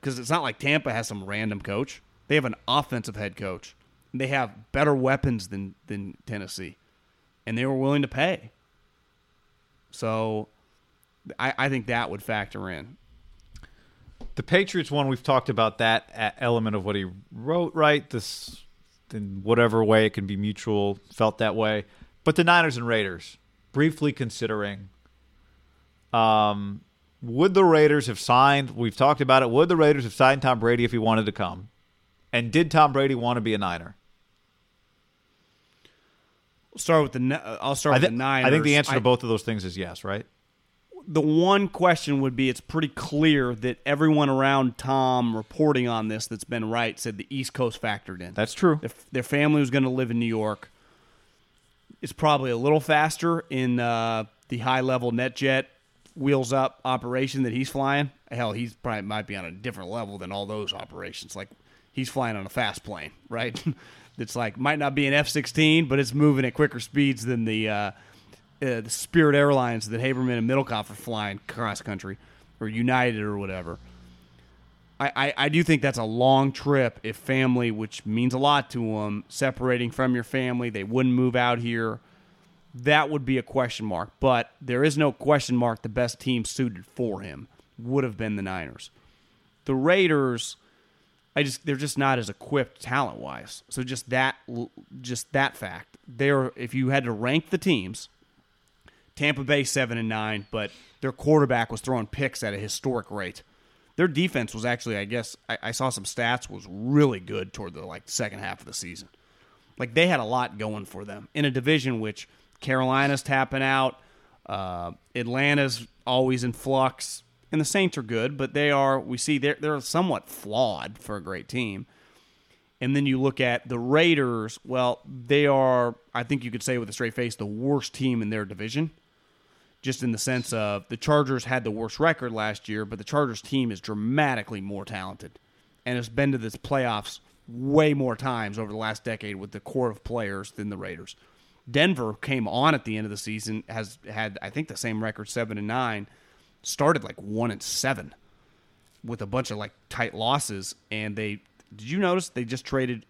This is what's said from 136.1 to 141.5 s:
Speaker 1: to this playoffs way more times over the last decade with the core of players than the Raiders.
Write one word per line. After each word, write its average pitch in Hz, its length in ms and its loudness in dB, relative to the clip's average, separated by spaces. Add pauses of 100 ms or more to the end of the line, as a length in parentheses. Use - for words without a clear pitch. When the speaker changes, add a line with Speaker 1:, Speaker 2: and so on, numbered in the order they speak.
Speaker 1:
to 131 60 0
this 110 180 -8
playoffs 120 640 -4 (260)
way 143 480 2
more 127 220 -2
times 113 420 -6
over 107 140 -8
the 107 40 -8
last 110 280 -6
decade 107 320 -8
with 98 160 -14
the 101 80 -12
core 123 280 -2
of 107 140 -10
players 101 480 -6
than 104 200 -8
the 98 60 -8
Raiders. 90 380 -12 (560)